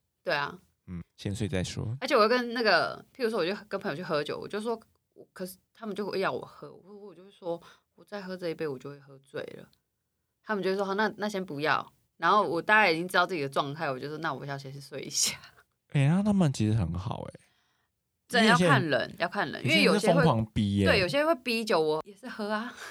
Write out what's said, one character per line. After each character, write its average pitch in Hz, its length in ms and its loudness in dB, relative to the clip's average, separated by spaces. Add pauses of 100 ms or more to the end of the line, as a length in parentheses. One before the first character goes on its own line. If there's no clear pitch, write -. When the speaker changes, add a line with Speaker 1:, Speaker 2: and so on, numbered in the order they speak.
(220)
Speaker 1:
对 170 120 -2
啊。 147 240 -4 (320)
Speaker 2:
嗯， 87 120 -10 (160)
先 101 160 -4
睡 107 120 -2
再 92 160 -2
说。 98 380 -6
Speaker 1:
而 - 80 -4
且 - 60 2
我 226 60 6
会 214 80 6
跟 240 260 0
那 247 80 -4
个， 160 420 2 (100)
譬 269 80 -6
如 220 60 0
说， 220 120 -2
我 160 60 0
就 190 80 -2 (140)
跟 196 100 -6
朋 190 120 -6
友 143 40 -4
去 170 80 -8
喝 151 220 -2
酒， - 160 -6
我 - 80 -12
就 202 100 -6
说， 220 220 -4 (540)
可 190 100 -10
是 185 140 -14 (160)
他 - 100 -18
们 208 100 -8
就 202 120 -6
会 185 120 -4
要 170 140 0
我 123 80 -6
喝， - 320 -16
我， 190 220 -20
我 202 200 -20
就 170 80 -20
会 196 80 -20
说， 170 300 -8 (340)
我 - 80 -20
再 202 200 -10
喝 185 120 -10
这 180 140 -8
一 160 60 -4
杯， 160 120 -6
我 135 120 -6
就 143 100 -14
会 143 100 -14
喝 139 200 -20
醉 139 240 -10 (160)
了。 - 100 -20 (760)
他 214 120 -4
们 190 100 -2
就 190 60 2
会 190 60 0
说， 202 60 -2
好， 196 120 -2
那， 214 240 0
那 208 100 -2
先 190 160 -4
不 147 160 -8
要。 - 320 0 (240)
然 170 140 2
后 208 120 6
我 165 200 0
大 214 120 4
概 214 160 6
已 160 60 2
经 175 100 -4
知 190 120 0
道 180 80 4
自 185 80 -6
己 151 80 -2
的 139 60 -2
状 143 260 -2
态， 160 160 -4
我 127 80 -6
就 135 100 -8
说， 151 80 -10
那 160 160 -4
我 139 140 -8
要 143 100 -6
先 135 160 -14
去 143 80 -14
睡 139 220 -12
一 - 80 -10
下。 - 260 0 (560)
Speaker 2:
欸， 139 160 4
那 185 140 4
他 208 100 2
们 180 180 4
其 113 160 0
实 107 60 4
很 87 220 0
好 90 280 -6
欸。 - 180 -14 (840)
Speaker 1:
真 233 160 2
的 220 60 8
要 220 80 8
看 175 260 4
人， - 0 -
Speaker 2:
因 165 60 -2
为 123 140 2
有 - 40 -4
些 - 20 -14
人， - 100 -16
Speaker 1:
要 170 100 0
看 180 240 -4
人， - 100 -10
Speaker 2:
有 - 80 0
些 311 140 4
人 - 160 4
是 220 60 0
疯 - 180 6
狂 113 300 4
逼 101 240 2
欸。 98 60 6
Speaker 1:
因 92 60 6
为 - 100 4
有 92 60 2
些 277 120 0
会， 294 60 2
对， 311 40 2
有 330 60 2
些 - 0 -
会 - 80 -
逼 226 240 -2
酒， 208 120 2
我 156 280 0
也 202 80 -20
是 254 120 -20
喝 208 240 -8
啊。 226 220 -4 (180)